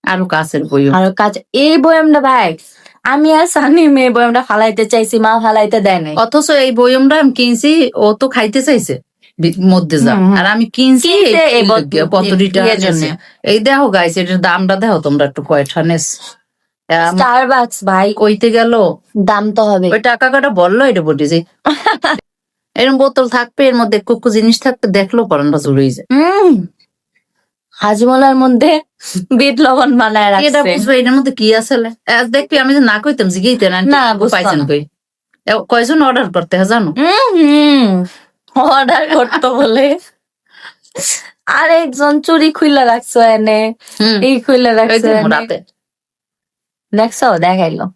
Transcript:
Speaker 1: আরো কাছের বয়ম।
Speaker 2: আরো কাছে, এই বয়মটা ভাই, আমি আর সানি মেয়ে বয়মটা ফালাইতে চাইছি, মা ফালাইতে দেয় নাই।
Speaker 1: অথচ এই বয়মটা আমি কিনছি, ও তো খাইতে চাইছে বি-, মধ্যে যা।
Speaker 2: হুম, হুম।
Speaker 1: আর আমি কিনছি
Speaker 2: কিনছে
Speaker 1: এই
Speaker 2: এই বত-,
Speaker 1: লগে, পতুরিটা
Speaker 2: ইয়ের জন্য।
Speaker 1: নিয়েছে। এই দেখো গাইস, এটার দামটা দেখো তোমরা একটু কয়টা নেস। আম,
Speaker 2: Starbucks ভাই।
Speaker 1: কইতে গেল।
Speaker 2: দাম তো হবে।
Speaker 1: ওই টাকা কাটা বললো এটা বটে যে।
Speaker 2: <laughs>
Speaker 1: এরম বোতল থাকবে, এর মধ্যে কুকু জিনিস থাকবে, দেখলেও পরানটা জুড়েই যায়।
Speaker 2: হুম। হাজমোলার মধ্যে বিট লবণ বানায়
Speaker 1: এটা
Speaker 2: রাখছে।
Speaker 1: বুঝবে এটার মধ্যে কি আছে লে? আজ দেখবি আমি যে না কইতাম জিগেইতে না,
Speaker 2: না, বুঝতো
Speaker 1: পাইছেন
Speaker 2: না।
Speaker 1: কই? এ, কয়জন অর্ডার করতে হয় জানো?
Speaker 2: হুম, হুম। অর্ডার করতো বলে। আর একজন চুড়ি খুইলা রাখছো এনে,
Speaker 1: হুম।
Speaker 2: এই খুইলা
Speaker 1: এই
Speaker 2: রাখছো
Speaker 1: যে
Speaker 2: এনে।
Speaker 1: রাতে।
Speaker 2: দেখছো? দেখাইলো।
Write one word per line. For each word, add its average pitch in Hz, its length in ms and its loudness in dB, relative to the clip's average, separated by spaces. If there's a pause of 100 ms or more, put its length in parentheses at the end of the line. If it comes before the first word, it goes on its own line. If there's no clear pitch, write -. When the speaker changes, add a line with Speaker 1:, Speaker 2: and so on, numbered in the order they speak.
Speaker 1:
আরো 185 240 -2
কাছের 156 380 -4
বয়ম। 139 300 0
Speaker 2:
আরো 185 180 2
কাছে, 208 400 -4
এই 302 260 2
বয়মটা 320 420 2
ভাই, 233 360 0 (460)
আমি 294 300 0
আর 320 140 2
সানি 311 420 2
মেয়ে 262 220 2
বয়মটা 240 320 0
ফালাইতে 220 440 0
চাইছি, 226 320 0
মা 220 240 2
ফালাইতে 214 380 0
দেয় 190 200 0
নাই। 156 160 -8
Speaker 1:
অথচ 285 340 0
এই 269 220 2
বয়মটা 262 480 2
আমি 277 120 2
কিনছি, 254 640 0
ও 208 180 0
তো 262 160 -2
খাইতে 247 340 -2
চাইছে 247 380 -2 (380)
বি-, 170 220 -2
মধ্যে 175 380 2
যা। - 160 2
Speaker 2:
হুম, 190 140 2
হুম। 196 80 2
Speaker 1:
আর 180 100 -2
আমি 220 200 0
কিনছি 262 420 0
Speaker 2:
কিনছে 330 360 2
Speaker 1:
এই 240 160 2
Speaker 2:
এই - 20 0
বত-, 208 180 2
Speaker 1:
লগে, 151 240 -4
পতুরিটা 190 600 0
Speaker 2:
ইয়ের 220 140 0
জন্য। 185 180 -2
Speaker 1:
নিয়েছে। 156 200 -4 (260)
এই 208 160 0
দেখো 269 300 0
গাইস, 175 280 0
এটার 185 240 -2
দামটা 185 360 0
দেখো 196 240 0
তোমরা 143 240 0
একটু 139 180 -6
কয়টা 143 400 -2
নেস। 165 240 -2 (840)
আম, 170 280 0
Speaker 2:
Starbucks 247 680 0
ভাই। 196 300 0
Speaker 1:
কইতে 214 340 0
গেল। 233 220 0 (460)
Speaker 2:
দাম 208 340 -2
তো 220 100 0
হবে। 190 300 0
Speaker 1:
ওই 220 80 0
টাকা 240 280 0
কাটা 269 220 0
বললো 190 340 2
এটা 202 180 0
বটে 151 240 -2
যে। 165 180 -2 (200)
Speaker 2:
<laughs> 311 580 -4 (520)
Speaker 1:
এরম 262 240 0
বোতল 269 300 0
থাকবে, 247 380 -2
এর 254 80 2
মধ্যে 226 260 0
কুকু 233 300 -2
জিনিস 220 300 2
থাকবে, 254 280 -4
দেখলেও 196 360 0
পরানটা 147 340 -2
জুড়েই 139 320 0
যায়। - 220 -12
Speaker 2:
হুম। 320 540 2 (1080)
হাজমোলার 254 600 2
মধ্যে 262 440 2 (560)
বিট 269 240 0
লবণ 254 380 2
বানায় 214 280 0
Speaker 1:
এটা 202 320 2
Speaker 2:
রাখছে। 185 200 0
Speaker 1:
বুঝবে 262 200 0
এটার 247 140 2
মধ্যে 262 200 0
কি 220 220 0
আছে 226 220 -2
লে? 226 360 -6
আজ 240 140 0
দেখবি 285 320 -2
আমি 269 160 0
যে 285 60 2
না 214 180 2
কইতাম 214 300 -4
জিগেইতে 190 420 0
না, 180 120 -2
Speaker 2:
না, 254 320 0
বুঝতো 202 220 0
Speaker 1:
পাইছেন 175 220 -2
Speaker 2:
না। 143 80 -4
Speaker 1:
কই? 147 200 -4 (600)
এ, 202 60 -2 (160)
কয়জন 240 340 0
অর্ডার 247 300 0
করতে 175 260 -2
হয় 190 80 0
জানো? 214 240 -2
Speaker 2:
হুম, 349 460 0
হুম। 285 680 2 (500)
অর্ডার 285 540 0
করতো 254 460 0
বলে। 277 440 0 (1500)
আর 311 240 0
একজন 294 500 0
চুড়ি 311 320 0
খুইলা 285 320 2
রাখছো 240 360 0
এনে, 220 540 0 (260)
Speaker 1:
হুম। 214 220 0
Speaker 2:
এই 262 180 0
খুইলা 247 300 0
Speaker 1:
এই 220 60 0
Speaker 2:
রাখছো 220 220 0
Speaker 1:
যে 220 140 0
Speaker 2:
এনে। 214 160 0
Speaker 1:
রাতে। 214 300 -4 (1400)
Speaker 2:
দেখছো? 220 440 0
দেখাইলো। 175 460 -2 (120)